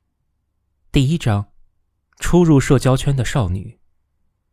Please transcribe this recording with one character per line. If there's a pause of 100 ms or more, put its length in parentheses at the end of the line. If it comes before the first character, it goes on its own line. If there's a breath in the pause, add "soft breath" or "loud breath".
(920)
第
一
章， (720)
初
入
社
交
圈
的
少
女。 (720)